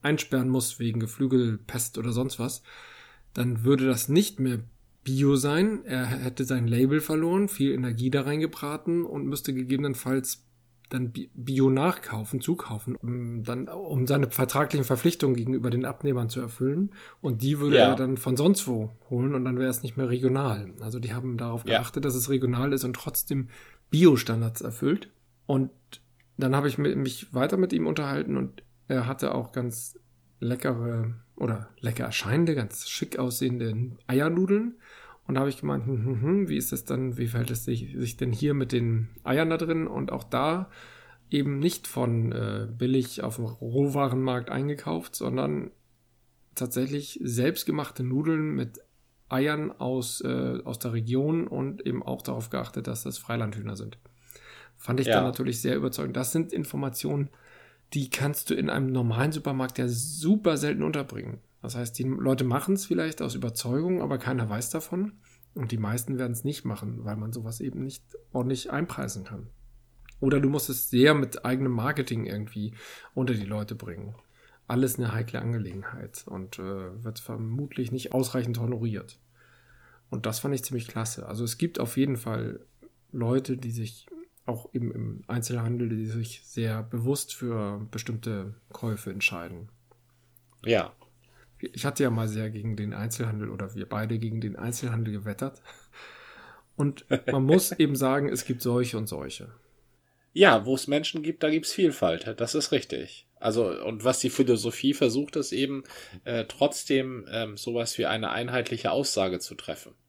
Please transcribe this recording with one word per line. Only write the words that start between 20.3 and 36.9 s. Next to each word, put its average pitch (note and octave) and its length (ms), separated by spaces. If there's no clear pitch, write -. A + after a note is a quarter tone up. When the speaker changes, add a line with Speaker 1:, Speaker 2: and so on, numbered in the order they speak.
Speaker 1:
Also A2+ 180
die A#2 140
haben B2 240
darauf A#2 280
Speaker 2:
Ja. A2+ 140
Speaker 1:
geachtet, C3+ 260
dass C3+ 100
es B2+ 160
regional C3 420
ist C3 120
und B2 120
trotzdem - 520
Bio-Standards A#2 720
erfüllt. C#3+ 480
Und C3+ 240
dann C3+ 200
habe C#3+ 120
ich - 100
mi-, D3 180
mich - 380
weiter C#3+ 220
mit F#3 160
ihm E3 140
unterhalten D3 500
und C3 260
er B2+ 180
hatte C3+ 280
auch A#2+ 180
ganz B2 460
leckere A#2 720
oder A2 320
lecker A#2 240
erscheinende, C#3 500
ganz - 340
schick - 300
aussehende B2 800
Eiernudeln. F#3 680
Und C3+ 80
da C3 60
habe C#3 100
ich C3+ 100
gemeint, C#3 260
„Hm, B2 180
hm, A#2+ 180
hm, F#3 260
wie D#3 80
ist - 160
das - 120
dann, B2+ 340